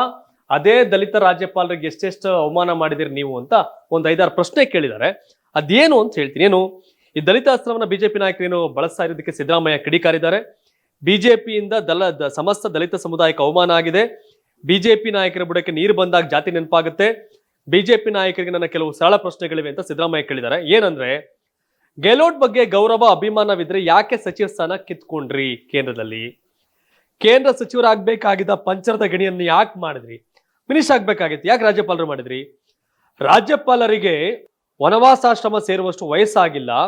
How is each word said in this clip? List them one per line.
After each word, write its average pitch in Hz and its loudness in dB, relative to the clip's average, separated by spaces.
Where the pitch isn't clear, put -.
ಅದೇ 202 4
ದಲಿತ 196 0
ರಾಜ್ಯಪಾಲರಿಗೆ 180 0
ಎಷ್ಟೆಷ್ಟು 185 -8
ಅವಮಾನ 175 0
ಮಾಡಿದಿರಿ 156 -2
ನೀವು 135 -8
ಅಂತ 123 -10
ಒಂದ್ 165 0
ಐದಾರು 170 2
ಪ್ರಶ್ನೆ 180 0
ಕೇಳಿದ್ದಾರೆ. 143 -4
ಅದೇನು 226 4
ಅಂತ 214 -4
ಹೇಳ್ತೀನಿ. 139 -2
ಏನು 185 0
ಈ - -4
ದಲಿತ 247 2
ಅಸ್ತ್ರವನ್ನ 233 -4
ಬಿ 196 -2
ಜೆ 208 0
ಪಿ 208 -6
ನಾಯಕರು 190 -2
ಏನು 175 -2
ಬಳಸ್ತಾ 160 -4
ಇರೋದಕ್ಕೆ 165 -8
ಸಿದ್ದರಾಮಯ್ಯ 156 0
ಕಿಡಿಕಾರಿದ್ದಾರೆ. 165 0
ಬಿ 185 2
ಜೆ 226 4
ಪಿಯಿಂದ 214 -4
ದಲ-, 180 0
ದ-, 151 -6
ಸಮಸ್ತ 165 -2
ದಲಿತ 170 -4
ಸಮುದಾಯಕ್ಕೆ 165 0
ಅವಮಾನ 170 2
ಆಗಿದೆ. 170 -2
ಬಿ 180 2
ಜೆ 214 4
ಪಿ 214 -4
ನಾಯಕರ 185 -2
ಬುಡಕ್ಕೆ 175 -4
ನೀರು 180 0
ಬಂದಾಗ 175 0
ಜಾತಿ 151 -2
ನೆನಪಾಗುತ್ತೆ. 170 -2
ಬಿ 175 2
ಜೆ 220 4
ಪಿ 214 -2
ನಾಯಕರಿಗೆ 190 -4
ನನ್ನ 175 -4
ಕೆಲವು 160 -4
ಸರಳ 175 2
ಪ್ರಶ್ನೆಗಳಿವೆ 165 -6
ಅಂತ 143 -10
ಸಿದ್ದರಾಮಯ್ಯ 160 -4
ಕೇಳಿದ್ದಾರೆ. 135 -4
ಏನಂದ್ರೆ, 151 -2
ಗೆಹ್ಲೋಟ್ 285 4
ಬಗ್ಗೆ 247 2
ಗೌರವ 214 2
ಅಭಿಮಾನವಿದ್ರೆ 196 0
ಯಾಕೆ 202 2
ಸಚಿವ 202 -6
ಸ್ಥಾನ 180 -6
ಕಿತ್ಕೊಂಡ್ರಿ 139 -8
ಕೇಂದ್ರದಲ್ಲಿ? 113 -6
ಕೇಂದ್ರ 262 4
ಸಚಿವರಾಗ್ಬೇಕಾಗಿದ್ದ 220 0
ಪಂಚರದ 196 -4
ಗಣಿಯನ್ನು 185 -2
ಯಾಕೆ 180 0
ಮಾಡಿದ್ರಿ? 123 -12
ಫಿನಿಶ್ 294 2
ಆಗ್ಬೇಕಾಗಿತ್ತು, 185 -2
ಯಾಕೆ 226 2
ರಾಜ್ಯಪಾಲರು 185 0
ಮಾಡಿದ್ರಿ? 131 -10
ರಾಜ್ಯಪಾಲರಿಗೆ 214 0
ವನವಾಸಾಶ್ರಮ 226 4
ಸೇರುವಷ್ಟು 185 -4
ವಯಸ್ಸಾಗಿಲ್ಲ, 156 0